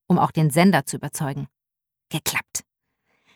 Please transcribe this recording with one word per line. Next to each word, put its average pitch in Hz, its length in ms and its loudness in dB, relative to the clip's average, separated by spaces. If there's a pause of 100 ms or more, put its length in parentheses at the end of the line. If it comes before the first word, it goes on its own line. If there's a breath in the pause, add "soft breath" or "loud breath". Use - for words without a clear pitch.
um 170 120 2
auch - 120 2
den 156 180 2
Sender 170 360 4
zu - 120 -10
überzeugen. 143 500 -8 (640)
Geklappt. - 540 -6 (720)